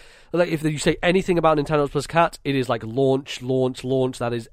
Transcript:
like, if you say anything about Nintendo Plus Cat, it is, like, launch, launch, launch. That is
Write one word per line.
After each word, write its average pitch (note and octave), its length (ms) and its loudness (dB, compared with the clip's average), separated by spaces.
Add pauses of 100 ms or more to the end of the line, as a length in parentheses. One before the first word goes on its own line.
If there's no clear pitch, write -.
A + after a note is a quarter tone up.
(320)
like, F3 160 2
if D#3+ 160 -2
you D#3 140 0
say D#3+ 220 2
anything F3 380 2
about D#3 200 4
Nintendo D3 300 0
Plus C#3 200 -4
Cat, E3 340 0
it C#3 140 -2
is, B2 120 0
like, A#2 140 -2
launch, C3+ 580 0
launch, C3 440 -2
launch. C3 340 0
That A#2+ 140 -4
is A#2 200 -6